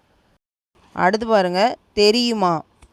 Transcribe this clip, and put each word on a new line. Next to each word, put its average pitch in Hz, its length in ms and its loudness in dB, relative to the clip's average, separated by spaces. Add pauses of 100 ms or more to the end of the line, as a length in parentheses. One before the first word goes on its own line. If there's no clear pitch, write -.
(920)
அடுத்து 208 340 -2
பாருங்க, 196 500 0 (160)
தெரியுமா. 214 680 0 (320)